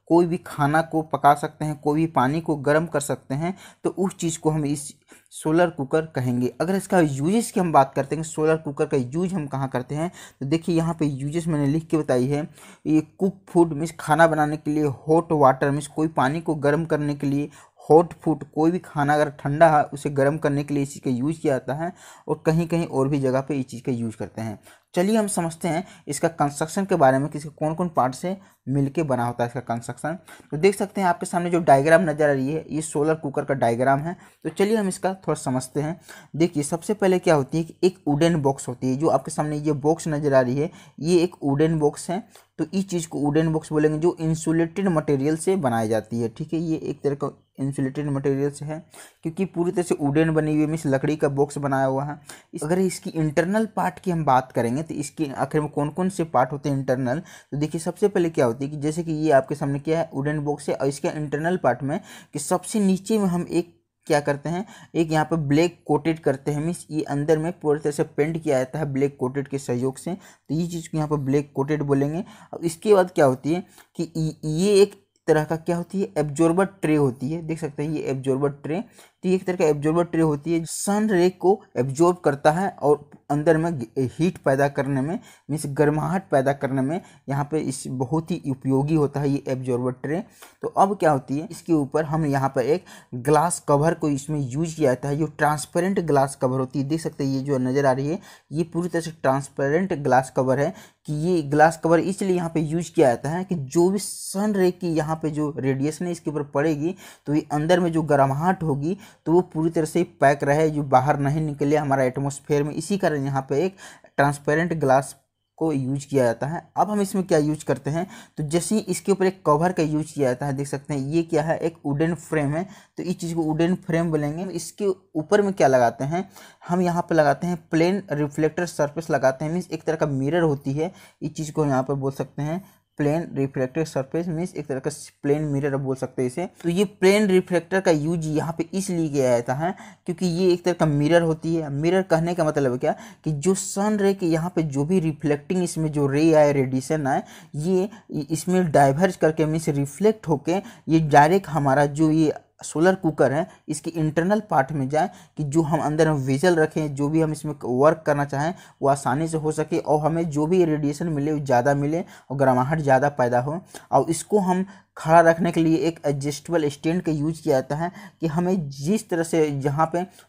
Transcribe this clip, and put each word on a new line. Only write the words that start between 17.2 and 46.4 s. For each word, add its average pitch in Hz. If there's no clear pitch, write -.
लिए, 143
हॉट 160
फूड 151
कोई 160
भी 156
खाना 147
अगर 151
ठंडा 151
है 147
उसे 147
गर्म 143
करने 147
के 143
लिए 143
इसी 139
का 139
यूज़ 143
किया 147
जाता 123
है, 175
और 156
कहीं 165
कहीं 170
और 135
भी 147
जगह 131
पे 139
इस 127
चीज़ 117
का 139
यूज़ 117
करते 104
हैं। 110
चलिए 196
हम 214
समझते 170
हैं 170
इसका 151
कंस्ट्रक्शन 160
के 190
बारे 135
में, 143
कि 151
इसके 147
कौन 156
कौन 180
पार्ट 131
से 185
मिलके 139
बना 123
होता 120
है 117
इसका -
कंस्ट्रक्शन। -
तो 147
देख 196
सकते 202
हैं 185
आपके 175
सामने 175
जो 185
डायग्राम 151
नज़र 147
आ 143
रही 135
है, 160
ये 151
सोलर 156
कुकर 143
का 143
डायग्राम 127
है। 170
तो 156
चलिए 202
हम 202
इसका 185
थोड़ा 156
समझते 131
हैं। 156
देखिए 151
सबसे 165
पहले 185
क्या 170
होती 143
है 165
कि 165
एक 185
वुडन 165
बॉक्स 135
होती 127
है, 131
जो 156
आपके 139
सामने 151
ये 147
बॉक्स 151
नज़र 147
आ 131
रही 123
है, 151
ये 170
एक 175
वुडन 151
बॉक्स 151
है। 185
तो 160
इस 196
चीज़ 170
को 147
वुडन 151
बॉक्स 156
बोलेंगे, 151
जो 170
इंसुलेटेड 165
मटेरियल 151
से 190
बनाई 117
जाती 110
है। 117
ठीक 156